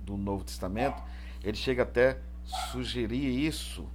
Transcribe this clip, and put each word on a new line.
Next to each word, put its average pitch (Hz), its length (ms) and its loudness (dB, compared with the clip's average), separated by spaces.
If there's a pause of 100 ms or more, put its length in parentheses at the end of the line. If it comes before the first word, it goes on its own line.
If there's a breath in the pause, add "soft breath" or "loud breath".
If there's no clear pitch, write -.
do 101 140 -4
Novo 98 260 0
Testamento, 110 580 0 (420 loud breath)
ele 107 120 0
chega 123 280 2
até 127 360 6 (520)
sugerir 123 760 0
isso - 500 -4